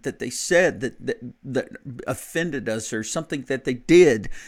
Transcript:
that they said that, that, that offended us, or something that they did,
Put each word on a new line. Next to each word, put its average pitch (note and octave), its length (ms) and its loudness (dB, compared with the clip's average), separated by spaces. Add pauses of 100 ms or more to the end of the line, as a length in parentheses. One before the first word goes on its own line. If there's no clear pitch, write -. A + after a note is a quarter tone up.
that - 160 -8
they A2+ 100 -8
said E3+ 500 2
that, - 240 -8
that, B2 140 -4 (240)
that C3 260 -4 (380)
offended C#3+ 640 -4
us, A2 240 -6
or A2 100 -2
something D3+ 400 -6
that C3+ 220 -6
they C3 100 -2
did, C3 540 6 (200)